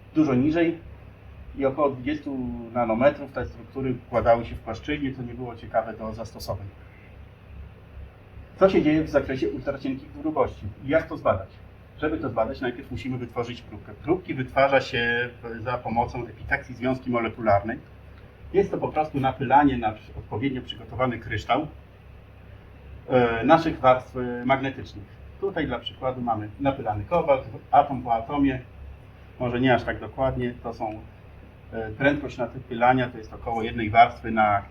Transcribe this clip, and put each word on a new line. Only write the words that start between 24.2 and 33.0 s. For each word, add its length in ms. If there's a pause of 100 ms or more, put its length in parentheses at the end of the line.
magnetycznych. 680 (240)
Tutaj 260
dla 120
przykładu 420
mamy 280 (120)
napylany 440
kobalt, 440 (220)
atom 320
po 120
atomie, 460 (800)
może 200
nie 140
aż 100
tak 160
dokładnie, 600
to 120
są, 260 (720)
e, 180
prędkość 480
napylania 720